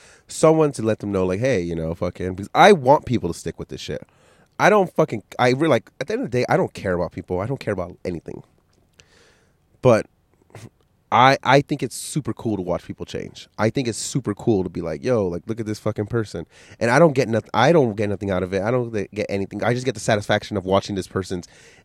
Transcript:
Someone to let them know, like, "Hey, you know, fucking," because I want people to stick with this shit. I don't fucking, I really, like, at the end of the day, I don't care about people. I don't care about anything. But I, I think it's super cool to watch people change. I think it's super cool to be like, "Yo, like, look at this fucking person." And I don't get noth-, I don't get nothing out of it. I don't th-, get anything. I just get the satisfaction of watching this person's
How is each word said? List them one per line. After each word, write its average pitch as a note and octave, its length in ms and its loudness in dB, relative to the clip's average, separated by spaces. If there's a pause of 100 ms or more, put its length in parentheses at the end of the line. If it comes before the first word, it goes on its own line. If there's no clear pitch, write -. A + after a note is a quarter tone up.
(280)
Someone D#3+ 460 4
to - 80 -8
let A2 180 0
them G2+ 120 -6
know, F#2+ 140 2
like, F#2 140 0
"Hey, A#2+ 220 0
you E2+ 140 -4
know, E2 200 -4
fucking," F2+ 400 -6
because G2 180 -10
I F#3 200 8
want C#3+ 320 4
people F2+ 260 -2
to - 60 -10
stick - 200 -10
with E2 120 -12
this - 100 -10
shit. - 240 -10 (560)
I D#3 100 4
don't G3 240 4
fucking, D3+ 300 -2 (160)
I B2 120 4
really, C3+ 160 0
like, B2 240 0 (100)
at - 60 -8
the G#3 60 -4
end B3+ 100 -4
of C#3+ 80 -8
the B2 80 -2
day, B2 100 0
I C#3+ 80 4
don't F3 160 -2
care F#2+ 200 -2
about F2 180 -2
people. F2+ 280 -6
I G2 60 -2
don't C3 140 -6
care G#2+ 140 -4
about F2+ 300 -8
anything. - 400 -8 (1400)
But A2+ 260 4 (1040)
I, B2+ 320 6
I C#3 180 4
think C#3 200 -6
it's B2+ 140 -8
super - 380 -6
cool G#2+ 240 -4
to F#2 40 -4
watch F2 220 -4
people - 220 -12
change. - 420 -12 (100)
I G#2+ 120 2
think B2+ 180 -2
it's A2 100 -4
super - 360 -4
cool G2 300 0
to F2+ 60 -6
be F2 120 -8
like, D#2+ 240 -6
"Yo, A2+ 220 0
like, E2+ 180 -6
look A2 160 -8
at G#2+ 40 -10
this G#2 140 -6
fucking G#2+ 280 -4
person." G#2 380 -6 (360)
And A#2 100 2
I C3 80 6
don't D#3+ 140 6
get B2 160 0
noth-, A2 240 -2
I B2+ 180 4
don't C3 240 4
get G#2 140 -2
nothing G2 220 -4
out F#2 120 0
of F#2 100 -4
it. F#2+ 100 -2
I A2 80 0
don't B2 200 -2
th-, G#2 220 -4
get G#2 160 -4
anything. G2 340 -4
I A2+ 100 -2
just B2+ 120 -6
get B2+ 80 -2
the - 80 -14
satisfaction G#2 560 -2
of F#2 80 -4
watching F#2+ 300 0
this F#2 120 -4
person's F#2 400 -6 (380)